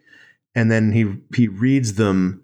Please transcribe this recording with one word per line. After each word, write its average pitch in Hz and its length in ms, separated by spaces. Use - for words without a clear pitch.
and 113 140
then 110 220
he, 113 120
he 120 140
reads 117 460
them. 95 480